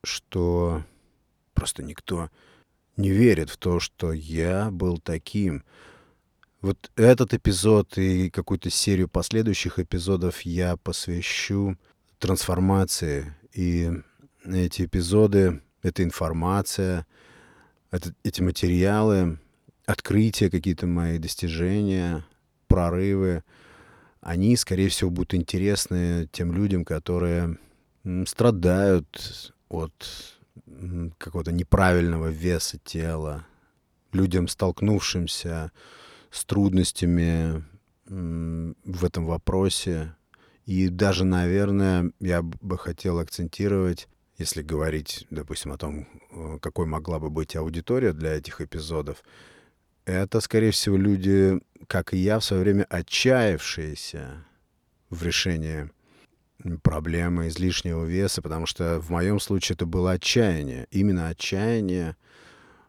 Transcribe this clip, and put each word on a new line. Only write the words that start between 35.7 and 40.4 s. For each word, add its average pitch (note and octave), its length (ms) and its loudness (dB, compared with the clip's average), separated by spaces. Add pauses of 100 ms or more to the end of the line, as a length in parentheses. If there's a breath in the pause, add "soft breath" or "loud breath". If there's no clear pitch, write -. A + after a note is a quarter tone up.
с - 160 -8
трудностями, E2+ 1160 2 (460)
м, E2 760 -6
в F2+ 220 -6
этом E2+ 220 -2
вопросе. E2 880 -2 (520 soft breath)